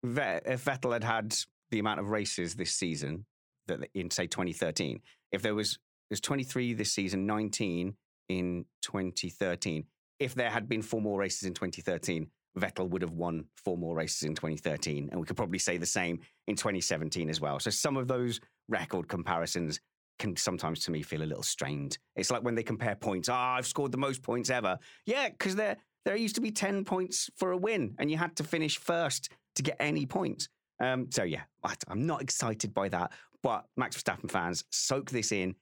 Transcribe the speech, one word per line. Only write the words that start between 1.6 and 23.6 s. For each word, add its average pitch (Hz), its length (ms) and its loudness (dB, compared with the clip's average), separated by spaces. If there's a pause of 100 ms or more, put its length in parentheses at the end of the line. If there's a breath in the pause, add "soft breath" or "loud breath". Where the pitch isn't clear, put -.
the 117 100 2
amount 104 200 2
of 101 100 -2
races 95 460 0
this 87 180 -2
season 80 520 -2 (420)
that 69 260 -4
in, 90 160 -2
say, - 160 0
twenty 87 280 0
thirteen, 78 480 -2 (300 loud breath)
if 95 120 -2
there 110 100 2
was, 104 240 0 (320)
there's 104 120 -2
twenty-three 127 520 0
this 107 180 0
season, 98 360 0
nineteen 104 720 0 (300)
in 90 380 0 (160)
twenty 92 480 -2
thirteen, 87 560 0 (340)
if 131 140 0
there 123 160 2
had 110 180 -2
been 110 140 2
four 110 200 0
more 104 180 2
races 95 240 0
in 92 100 -2
twenty 87 300 -4
thirteen, 85 480 0 (260)
Vettel 92 320 0
would 90 140 0
have 87 80 -2
won 82 340 -2 (100)
four 90 220 -2
more 85 180 -2
races 80 280 0
in 76 100 0
twenty 80 240 -2
thirteen, 76 540 -2
and 87 80 -2
we 82 80 -4
could 87 100 -4
probably 92 220 0
say 90 180 2
the 85 80 -2
same 87 340 0 (280 loud breath)
in 107 80 0
twenty 98 260 0
seventeen 80 480 0
as 78 100 -2
well. 73 200 0
So 113 100 -2
some 139 280 0
of 127 100 -2
those 123 320 0 (300 soft breath)
record 95 380 0
comparisons 85 720 0 (380)
can 95 180 -2
sometimes, 82 500 0
to 85 60 -2
me, 78 120 -2
feel 78 180 -4
a 78 40 0
little 78 180 -4
strained. - 560 -2 (160)
It's 95 160 0
like 117 120 0
when 120 120 2
they 113 80 0
compare 110 320 0
points. 98 340 0
"Ah, 123 260 2
I've 127 120 0